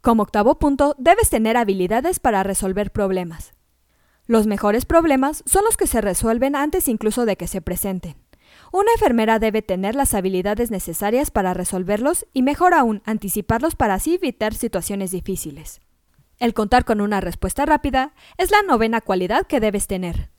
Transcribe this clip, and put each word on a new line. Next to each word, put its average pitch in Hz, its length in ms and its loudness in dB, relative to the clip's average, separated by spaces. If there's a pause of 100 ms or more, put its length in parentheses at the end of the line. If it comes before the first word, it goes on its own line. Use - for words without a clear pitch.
Como 226 220 4
octavo 214 360 2
punto, 285 380 2
debes 349 320 4
tener 220 260 0
habilidades 220 640 0
para 208 240 0
resolver 190 480 -2
problemas. 185 600 -4 (720)
Los 220 220 2
mejores 208 380 0
problemas 269 600 2
son 392 180 2
los 440 140 0
que 349 100 0
se 233 140 0
resuelven 226 560 0
antes 302 320 0
incluso 220 360 0
de 202 120 0
que 175 100 -8
se 185 140 -6
presenten. 180 560 -6 (540)
Una 403 220 2
enfermera 226 460 4
debe 220 220 0
tener 190 340 -4
las 277 180 0
habilidades 202 580 -2
necesarias 208 600 -2
para 185 220 0
resolverlos 196 800 -2
y, 262 80 0
mejor 294 320 4
aún, 233 320 2
anticiparlos 220 680 -2
para 214 180 0
así 302 220 0
evitar 233 380 -4
situaciones 196 580 -4
difíciles. 165 720 -10 (560)
El 240 160 0
contar 214 320 2
con 208 160 0
una 202 200 0
respuesta 185 440 -4
rápida 285 480 0 (240)
es 381 140 0
la 415 120 6
novena 226 380 2
cualidad 190 460 0
que 285 120 0
debes 208 280 0
tener. 185 520 -6